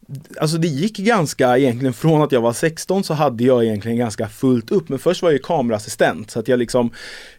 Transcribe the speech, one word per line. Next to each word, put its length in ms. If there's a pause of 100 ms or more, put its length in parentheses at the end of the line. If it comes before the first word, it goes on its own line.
(400)
Alltså, 180
det 100
gick 280
ganska, 640
egentligen 360
från 280
att 100
jag 80
var 120
sexton 520
så 100
hade 300
jag 200
egentligen 340
ganska 300
fullt 420
upp. 180
Men 100
först 240
var 80
jag 60
ju 60
kameraassistent, 880
så 80
att 100
jag 100
liksom 320 (480)